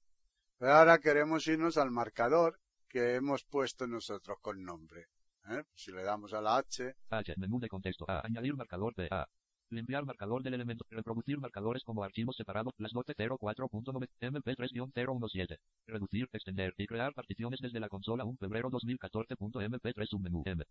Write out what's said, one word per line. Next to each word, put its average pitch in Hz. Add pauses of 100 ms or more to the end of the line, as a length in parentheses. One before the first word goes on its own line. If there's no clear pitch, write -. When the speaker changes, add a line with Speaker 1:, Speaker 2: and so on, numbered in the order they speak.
(580)
Speaker 1:
Pero 127
ahora 160
queremos 151
irnos 160
al 135
marcador 120 (260)
que 120
hemos 135
puesto 131
nosotros 104
con 98
nombre. 82 (420)
¿Eh? 135 (100)
Si -
le 92
damos 104
a 107
la 107
H. 131 (140)
Speaker 2:
H, 104
menú 98
de 117
contexto, 92
A, 87
añadir 117
marcador 113
de 90
A. 87 (420)
Limpiar 127
marcador 120
del 131
elemento, 120
reproducir 117
marcadores 120
como 110
archivos 113
separados, 107
las 110
doce 127
cero 117
cuatro 107
punto 123
nueve, 127 (140)
M 131
P 127
tres 123
guion 127
cero 123
uno 117
siete. 92 (280)
Reducir, 110
extender 95
y 101
crear 120
particiones 120
desde 120
la 107
consola, 110
un 123
febrero 113
dos 123
mil 123
catorce -
punto 110
M 113
P -
tres 110
submenú 87
M. 87